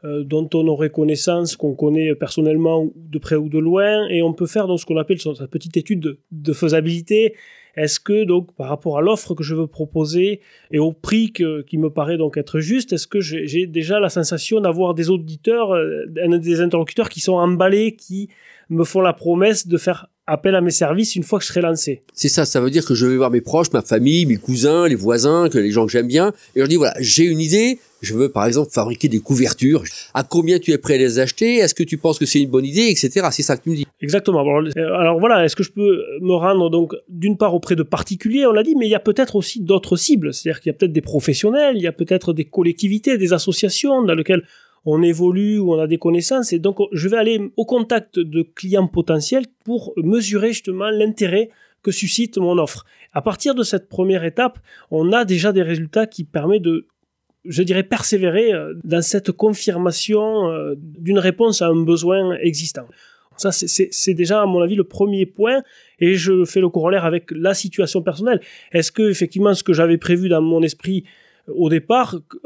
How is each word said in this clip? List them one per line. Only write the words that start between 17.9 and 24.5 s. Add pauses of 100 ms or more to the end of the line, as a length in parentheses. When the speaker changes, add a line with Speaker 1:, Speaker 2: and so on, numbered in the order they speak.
Speaker 1:
qui (420)
me
font
la
promesse
de
faire (200)
appel
à
mes
services
une
fois
que
je
serai
lancé ? (120)
Speaker 2:
C'est
ça,
ça
veut
dire
que
je
vais
voir
mes
proches,
ma
famille,
mes
cousins,